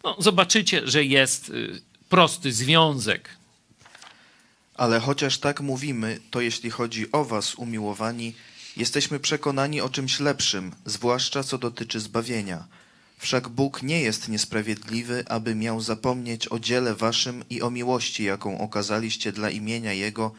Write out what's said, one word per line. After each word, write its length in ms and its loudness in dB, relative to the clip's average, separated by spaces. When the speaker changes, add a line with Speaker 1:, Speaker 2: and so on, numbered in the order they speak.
Speaker 1:
No, 140 -2
zobaczycie, 680 4
że 200 4
jest, 440 4
y, 320 -6
prosty 440 6
związek. 760 4
Speaker 2:
Ale 260 4
chociaż 380 0
tak 220 0
mówimy, 600 -4
to 100 -2
jeśli 300 -2
chodzi 420 -4
o 120 4
was, 300 -2
umiłowani, 800 -4
jesteśmy 440 0
przekonani 600 0
o 80 -2
czymś 320 -2
lepszym, 520 0
zwłaszcza 580 0
co 160 -4
dotyczy 420 -6
zbawienia. 640 -4
Wszak 300 0
Bóg 340 0
nie 180 0
jest 280 0
niesprawiedliwy, 1000 -2
aby 260 -2
miał 260 -2
zapomnieć 680 -2
o 100 -4
dziele 360 2
waszym 560 0
i 120 -4
o 80 0
miłości, 540 0
jaką 360 -2
okazaliście 720 -2
dla 180 -2
imienia 420 -4
Jego, 460 -2